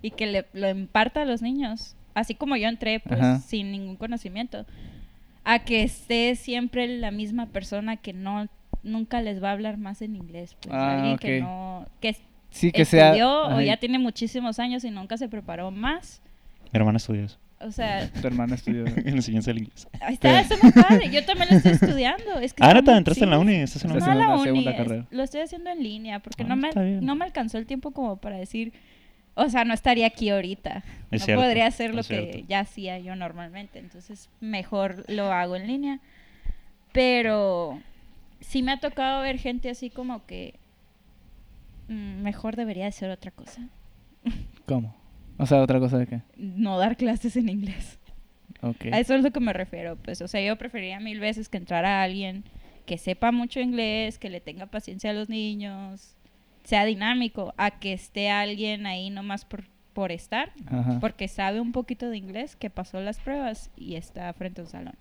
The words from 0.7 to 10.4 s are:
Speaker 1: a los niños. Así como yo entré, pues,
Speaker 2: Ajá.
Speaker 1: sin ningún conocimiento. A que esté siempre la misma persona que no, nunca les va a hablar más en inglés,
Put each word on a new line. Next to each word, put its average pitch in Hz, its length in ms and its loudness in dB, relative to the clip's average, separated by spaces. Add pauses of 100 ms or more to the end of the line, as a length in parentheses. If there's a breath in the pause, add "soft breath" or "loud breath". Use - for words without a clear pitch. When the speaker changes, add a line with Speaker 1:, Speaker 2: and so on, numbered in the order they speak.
Speaker 1:
a - 20 0
los 233 160 -2
niños. 240 540 -4 (180)
Así 220 220 -2
como 285 200 -2
yo 214 140 0
entré, 220 300 -2
pues, 123 200 -2
Speaker 2:
Ajá. 127 200 4
Speaker 1:
sin 196 320 -6
ningún 196 240 -10
conocimiento. 220 680 -10 (800 soft breath)
A 233 140 4
que 233 240 2
esté 240 520 0
siempre 247 520 -4
la 240 240 -4
misma 214 360 -4
persona 208 500 -6
que 190 160 -12
no, 202 340 -6 (360)
nunca 220 380 -4
les 202 220 -6
va 196 60 0
a 202 40 0
hablar 214 240 -6
más 202 240 -10
en 214 140 -8
inglés, 170 460 -14